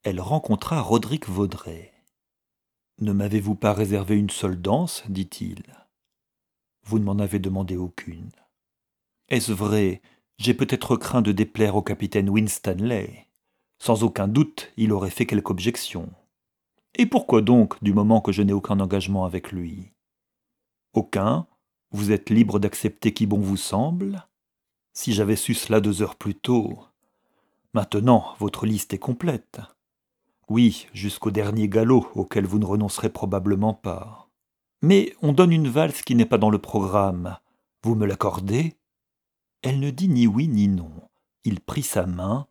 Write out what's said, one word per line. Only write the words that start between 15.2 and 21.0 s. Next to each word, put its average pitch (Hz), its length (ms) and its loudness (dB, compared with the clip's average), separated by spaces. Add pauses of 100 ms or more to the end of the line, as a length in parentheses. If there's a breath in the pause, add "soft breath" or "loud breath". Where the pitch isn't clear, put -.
quelque 101 240 -2
objection. » « 90 600 -6 (840)
Et 120 120 2
pourquoi 117 340 2
donc, 113 420 4
du 101 100 4
moment 107 280 4
que 104 100 0
je 101 120 2
n'ai 98 100 4
aucun 98 260 0
engagement 95 460 -2
avec 90 260 -8
lui ? » « 92 420 -10 (1000)
Aucun. 113 540 0 (420)